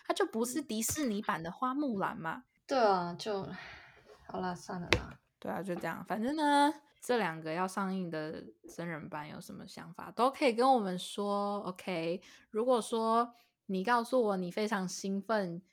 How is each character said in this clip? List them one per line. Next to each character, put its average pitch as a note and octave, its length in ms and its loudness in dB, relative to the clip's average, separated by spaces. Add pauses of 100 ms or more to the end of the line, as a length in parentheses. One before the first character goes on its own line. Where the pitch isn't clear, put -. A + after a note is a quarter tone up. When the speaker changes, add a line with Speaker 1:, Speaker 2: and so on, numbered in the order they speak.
Speaker 1:
她 - 80 0
就 F4 140 2
不 A3+ 180 0
是 B3 160 -2
迪 A3 220 -2
士 D4+ 240 0
尼 G#3+ 160 0
版 F3 200 0
的 E3 80 -6
花 B3+ 220 -2
木 C4+ 260 -2
兰 D#3 160 0
嘛。 D#3+ 300 -6 (220)
Speaker 2:
对 C4+ 120 2
啊， F3+ 400 4
就， G3+ 300 -4 (800)
好 F#3 140 -6
啦， F3+ 140 -2
算 F3+ 240 -8
了 F3 80 -6 (120)
啦。 - 200 -12 (200)
Speaker 1:
对 - 120 -8
啊， F3+ 120 -4
就 F#3 120 -4
这 E3+ 120 -6
样。 E3 200 -6
反 G#3+ 160 -4
正 C#4 140 -2
呢， D4 340 4 (300)
这 B3 160 0
两 E3 240 -2
个 D#3+ 100 -6
要 F3+ 160 0
上 F#3+ 280 -2
映 F#3 160 -4
的 D#3 340 -6 (320)
真 E3+ 100 -6
人 D#3+ 220 -8
版 D3+ 180 -8
有 D3+ 140 -12
什 - 100 -14
么 - 160 -12
想 E3+ 280 -14
法， F3 200 -12
都 B3 160 4
可 C4+ 160 0
以 B3 60 6
跟 A#3+ 220 6
我 B3+ 40 8
们 F#3+ 200 0
说， G3+ 640 -2
OK？ F3+ 600 -4 (300)
如 G#3+ 120 0
果 B3 160 6
说 A3+ 560 2 (300)
你 F#3+ 180 -2
告 A#3 220 4
诉 B3+ 180 4
我 G#3 140 2
你 F3+ 140 -2
非 G#3+ 180 0
常 G3 180 0
兴 G3 360 -4
奋， F#3+ 400 0 (100)